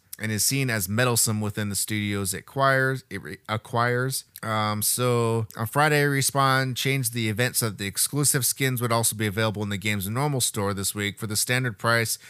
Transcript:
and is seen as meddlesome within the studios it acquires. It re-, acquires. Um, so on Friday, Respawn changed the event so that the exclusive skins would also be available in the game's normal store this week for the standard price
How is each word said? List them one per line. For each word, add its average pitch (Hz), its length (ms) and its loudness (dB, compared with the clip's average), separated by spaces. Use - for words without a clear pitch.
and 110 120 -4
is 104 120 0
seen 131 280 0
as 101 180 -2
meddlesome 113 520 2
within 104 280 -2
the 98 60 -4
studios 101 580 -2
it 90 60 -8
acquires. 135 720 2
It 98 100 -8
re-, 76 160 -12
acquires. 123 760 -2
Um, 107 400 -2
so 117 640 2
on 113 120 -4
Friday, 147 380 4
Respawn 135 720 2
changed 135 380 0
the 113 160 -2
event 117 260 0
so 117 140 0
that 92 80 -8
the 101 100 -4
exclusive 135 600 0
skins 127 340 0
would 120 100 0
also 117 240 2
be 107 120 0
available 104 340 0
in 104 80 -2
the 101 80 -4
game's 101 320 -2
normal 135 320 0
store 101 320 0
this 98 220 -4
week 101 240 -4
for 110 80 -6
the 104 80 -6
standard 127 420 -2
price 117 400 2